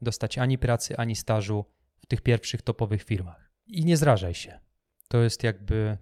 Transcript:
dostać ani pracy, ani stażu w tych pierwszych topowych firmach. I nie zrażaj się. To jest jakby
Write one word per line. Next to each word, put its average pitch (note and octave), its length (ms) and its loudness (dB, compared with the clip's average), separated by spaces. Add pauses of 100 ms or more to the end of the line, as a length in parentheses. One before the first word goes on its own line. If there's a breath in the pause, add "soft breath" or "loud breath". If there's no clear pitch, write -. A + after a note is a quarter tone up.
dostać A2+ 360 -4
ani B2+ 200 2
pracy, - 400 0
ani A#2 180 -2
stażu G#2 500 0 (340)
w - 60 -20
tych - 160 -2
pierwszych - 400 0
topowych G#2+ 420 -2
firmach. F2+ 420 -6 (220)
I E3+ 180 -2
nie E3+ 120 6
zrażaj G#2 360 4
się. - 260 -12 (480)
To A#2+ 160 4
jest A2+ 200 0
jakby G#2+ 580 -2